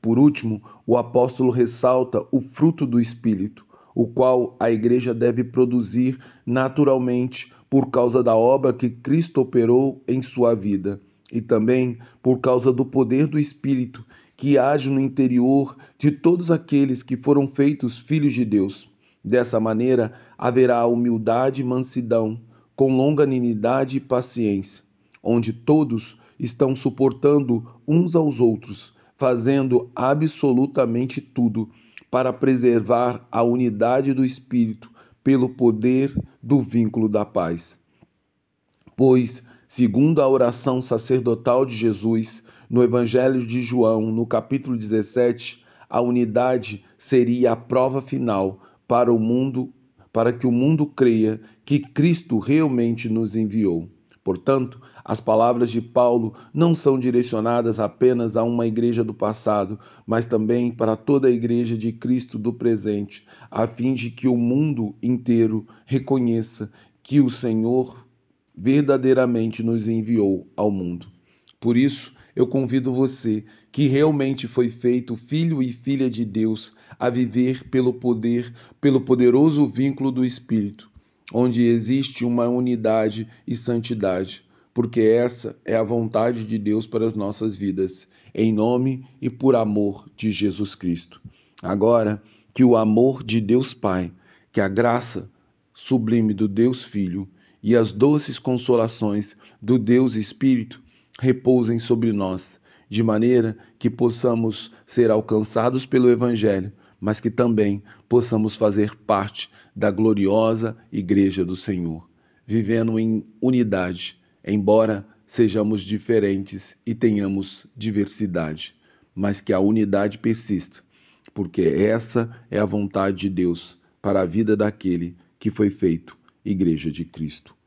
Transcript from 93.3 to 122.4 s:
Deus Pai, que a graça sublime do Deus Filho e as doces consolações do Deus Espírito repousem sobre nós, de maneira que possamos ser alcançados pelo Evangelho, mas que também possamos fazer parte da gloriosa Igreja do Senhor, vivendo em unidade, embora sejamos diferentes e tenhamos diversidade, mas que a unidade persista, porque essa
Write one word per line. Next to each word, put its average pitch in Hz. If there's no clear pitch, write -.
Deus 120
Pai, 92
que -
a 98
graça 117
sublime 110
do 104
Deus 117
Filho 98
e 110
as 110
doces 143
consolações 113
do 120
Deus 120
Espírito 113
repousem 123
sobre 113
nós, 95
de 107
maneira 113
que 120
possamos 117
ser 117
alcançados 110
pelo 123
Evangelho, 107
mas 107
que 113
também 107
possamos 117
fazer 104
parte -
da 104
gloriosa 110
Igreja 95
do 90
Senhor, 85
vivendo 113
em 110
unidade, 101
embora 104
sejamos 107
diferentes 98
e 113
tenhamos 101
diversidade, 98
mas 101
que -
a 92
unidade 104
persista, 113
porque -
essa 117